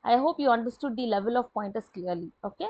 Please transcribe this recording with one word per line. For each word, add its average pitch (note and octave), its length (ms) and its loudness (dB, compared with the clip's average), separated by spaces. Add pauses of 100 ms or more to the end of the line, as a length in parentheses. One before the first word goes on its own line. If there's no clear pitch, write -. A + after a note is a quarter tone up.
I A#3+ 140 6
hope D#4 200 2
you C#4+ 120 4
understood A#3+ 440 0
the B3 120 -2
level A3 300 0
of B3 160 -2
pointers G#3 300 -6 (100)
clearly. F3 380 -6 (140)
Okay. E4 260 -8